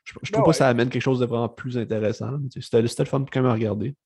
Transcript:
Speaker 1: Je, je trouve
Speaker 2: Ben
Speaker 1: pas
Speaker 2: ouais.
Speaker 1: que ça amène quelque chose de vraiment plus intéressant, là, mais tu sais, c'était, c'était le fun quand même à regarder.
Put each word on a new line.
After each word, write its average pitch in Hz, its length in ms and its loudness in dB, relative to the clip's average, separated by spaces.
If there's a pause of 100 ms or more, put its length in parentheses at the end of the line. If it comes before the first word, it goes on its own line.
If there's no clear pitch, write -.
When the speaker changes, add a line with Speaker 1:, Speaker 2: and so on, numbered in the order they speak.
Speaker 1:
Je, - 160 -18
je 139 100 -10
trouve 220 100 2
Speaker 2:
Ben - 20 6
Speaker 1:
pas 185 40 6
Speaker 2:
ouais. 160 60 6
Speaker 1:
que - 40 -4
ça 135 120 4
amène 120 200 2
quelque 123 120 -2
chose 131 180 0
de 123 60 0
vraiment 117 240 -2
plus 123 280 -8
intéressant, 107 540 -2
là, 139 100 -6
mais 131 80 -6
tu - 120 -14
sais, - 80 -12
c'était, 117 180 4
c'était 143 160 -2
le 139 60 -8
fun 139 220 -2
quand 131 100 0
même 127 100 4
à - 20 4
regarder. 110 420 -2 (100)